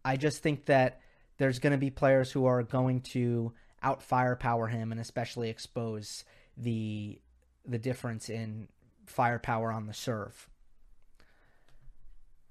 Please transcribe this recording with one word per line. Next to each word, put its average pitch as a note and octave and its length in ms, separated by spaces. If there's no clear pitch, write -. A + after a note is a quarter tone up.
I C3+ 120
just C#3 260
think D3 240
that C3 340
there's C3 200
gonna C#3+ 200
be C3+ 120
players C3+ 420
who C3 140
are B2 160
going B2+ 380
to A#2+ 520
out C3+ 200
firepower B2 640
him A2+ 260
and A2+ 80
especially A#2 480
expose A2+ 760
the, A2 640
the B2 140
difference A#2 500
in A2 400
firepower A#2 640
on A2 140
the G#2 80
serve. - 540